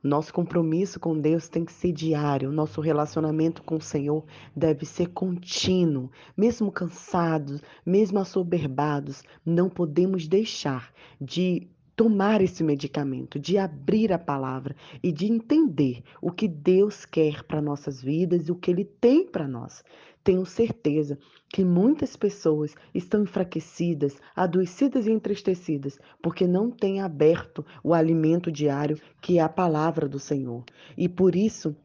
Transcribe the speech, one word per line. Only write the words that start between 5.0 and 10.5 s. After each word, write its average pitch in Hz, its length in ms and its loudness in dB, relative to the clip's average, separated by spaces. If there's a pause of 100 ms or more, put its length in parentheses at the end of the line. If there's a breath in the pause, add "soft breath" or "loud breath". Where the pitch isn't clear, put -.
contínuo, 175 1000 -2 (260 loud breath)
mesmo 214 360 0
cansados, 160 880 -4 (240 loud breath)
mesmo 190 320 4
assoberbados, 147 1040 -2 (240 soft breath)
não 175 240 2
podemos 175 580 0
deixar 156 640 -2 (300 loud breath)